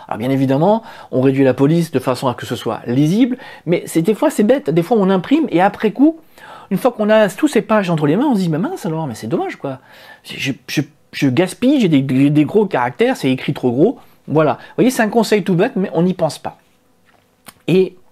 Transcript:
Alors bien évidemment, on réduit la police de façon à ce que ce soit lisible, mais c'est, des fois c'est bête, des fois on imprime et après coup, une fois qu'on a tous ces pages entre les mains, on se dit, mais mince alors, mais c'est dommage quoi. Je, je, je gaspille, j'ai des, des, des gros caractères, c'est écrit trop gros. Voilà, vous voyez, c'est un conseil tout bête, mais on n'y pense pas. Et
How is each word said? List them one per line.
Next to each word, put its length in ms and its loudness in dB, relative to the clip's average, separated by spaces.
Alors 120 -8
bien 100 -4
évidemment, 540 2
on 120 -2
réduit 220 2
la 120 4
police 340 2
de 80 -4
façon 300 -4
à 60 0
ce 40 -12
que 80 -12
ce 100 -8
soit 300 -8
lisible, 540 0
mais 220 -2
c'est, 160 -2
des 100 2
fois 160 0
c'est 140 0
bête, 260 0
des 140 0
fois 160 0
on 100 2
imprime 400 0
et 120 2
après 280 0
coup, 300 2
une 80 0
fois 140 0
qu'on 180 -2
a 180 4
tous 200 0
ces 160 0
pages 260 0
entre 160 0
les 100 2
mains, 120 2
on 80 2
se 60 0
dit, 80 0
mais 100 0
mince 260 -6
alors, 220 -4
mais 80 -8
c'est 100 -12
dommage 300 -4
quoi. 240 -10
Je, 280 -8
je, 140 -4
je 160 -2
gaspille, 520 0
j'ai 80 2
des, 160 2
des, 260 2
des 160 2
gros 220 2
caractères, 500 -2
c'est 140 -2
écrit 240 -4
trop 160 -2
gros. 260 2
Voilà, 260 2
vous 220 -16
voyez, 160 2
c'est 100 -2
un 80 0
conseil 320 2
tout 140 0
bête, 200 0
mais 200 -2
on 80 2
n'y 100 2
pense 240 -4
pas. 220 -14
Et 300 2